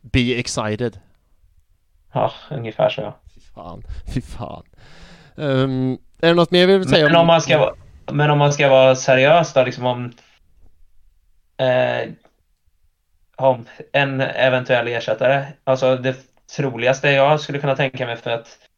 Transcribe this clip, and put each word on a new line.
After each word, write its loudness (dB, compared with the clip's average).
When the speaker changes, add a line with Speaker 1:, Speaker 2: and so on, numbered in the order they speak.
Speaker 1:
be -2
excited. -6
Speaker 2:
Ja, -2
ungefär -4
så, -8
ja. -14
Speaker 1:
Fy -20
fan, -18
fy -6
fan. -16
Ehm, -2
är 2
det 4
något 2
mer 4
vi 6
vill -2
säga 4
Speaker 2:
Men 4
Speaker 1:
om 6
Speaker 2:
om 4
man 4
ska 0
vara, 2
men 2
om 2
man 2
ska 2
vara 6
seriös 2
då, 4
liksom, -4
om, -4
eh, 0
om 0
en -2
eventuell 0
ersättare. -2
Alltså, 0
det -4
troligaste -2
jag 2
skulle -8
kunna -2
tänka -4
mig, -8
för -10
att -10